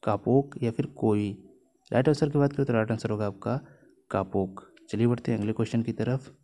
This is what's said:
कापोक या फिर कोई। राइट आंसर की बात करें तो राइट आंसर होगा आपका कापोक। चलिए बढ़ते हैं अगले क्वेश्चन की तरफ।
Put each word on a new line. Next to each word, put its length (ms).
कापोक 600
या 80
फिर 160
कोई। 440
राइट 160
आंसर 220
की 80
बात 140
करें 140
तो 60
राइट 180
आंसर 200
होगा 160
आपका 340
कापोक। 520
चलिए 160
बढ़ते 260
हैं 60
अगले 140
क्वेश्चन 300
की 100
तरफ। 400